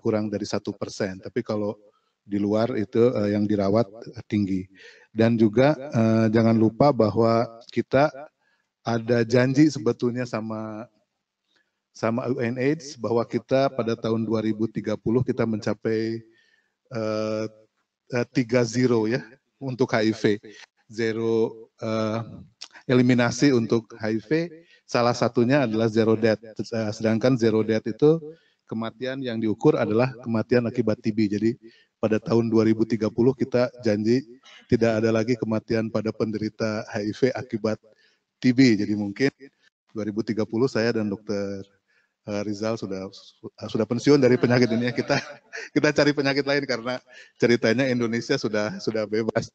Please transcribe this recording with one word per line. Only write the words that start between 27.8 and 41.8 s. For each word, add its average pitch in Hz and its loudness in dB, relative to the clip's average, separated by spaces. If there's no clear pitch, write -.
itu 156 2
kematian 117 -8
yang 113 -4
diukur 110 2
adalah 120 0
kematian 117 0
akibat 110 -2
T - -4
B. 107 0
Jadi 104 0
pada 107 0
tahun 113 2
dua 113 4
ribu 110 2
tiga 110 -2
puluh 120 2
kita 123 -2
janji 113 0
tidak 113 2
ada 113 2
lagi 113 0
kematian 110 -2
pada 110 -4
penderita 107 -6
H - -14
I 104 -4
V - -4
akibat 107 -6
T 127 2
B. 123 6
Jadi 101 -2
mungkin 104 -2
dua 104 -6
ribu 107 -6
tiga 107 -2
puluh 113 -2
saya 113 -2
dan 110 -4
Dokter, 98 -8